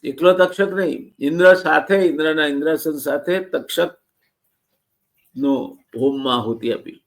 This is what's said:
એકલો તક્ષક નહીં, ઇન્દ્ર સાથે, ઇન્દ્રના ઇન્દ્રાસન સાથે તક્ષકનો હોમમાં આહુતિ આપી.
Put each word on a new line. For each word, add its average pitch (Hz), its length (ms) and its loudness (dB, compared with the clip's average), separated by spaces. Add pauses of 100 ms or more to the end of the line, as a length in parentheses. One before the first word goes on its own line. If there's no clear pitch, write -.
એકલો 160 300 2
તક્ષક 185 360 2
નહીં, 185 500 -6
ઇન્દ્ર 170 360 6
સાથે, 160 400 0
ઇન્દ્રના 156 520 0
ઇન્દ્રાસન 147 520 -2
સાથે 147 420 -2
તક્ષકનો - 2500 -8 (220)
હોમમાં 135 340 0
આહુતિ 113 380 -4
આપી. - 340 -10